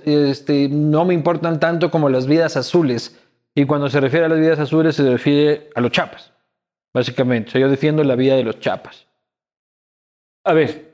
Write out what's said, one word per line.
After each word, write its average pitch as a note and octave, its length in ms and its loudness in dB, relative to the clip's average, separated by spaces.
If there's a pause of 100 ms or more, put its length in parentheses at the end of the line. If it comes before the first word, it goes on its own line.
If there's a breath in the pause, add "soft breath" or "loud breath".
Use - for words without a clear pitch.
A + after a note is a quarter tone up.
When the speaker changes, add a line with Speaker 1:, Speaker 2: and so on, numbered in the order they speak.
Speaker 1:
este, C#3+ 640 0
no D3+ 340 2
me F3+ 80 2
importan E3 480 -2
tanto E3+ 300 0
como D#3 180 0
las B2+ 180 0
vidas D#3+ 300 0
azules". B2+ 640 -2 (340 soft breath)
Y C#3+ 120 0
cuando C#3+ 240 -2
se C#3+ 100 0
refiere C#3 240 0
a D#3+ 60 0
las D#3+ 100 2
vidas D#3+ 180 2
azules, D3+ 380 0
se D3 140 0
refiere D3 640 0
a A#3+ 80 -2
los A#3 80 0
chapas, - 420 -6 (640)
básicamente. B2 560 -2
O - 20 -20
sea, C3 80 2
yo C3+ 80 4
defiendo D3+ 340 0
la C3+ 140 0
vida C3 180 2
de C3 100 0
los A2 160 -6
chapas. - 460 -10 (1400)
Speaker 2:
A F3 80 2
ver, D3+ 400 -2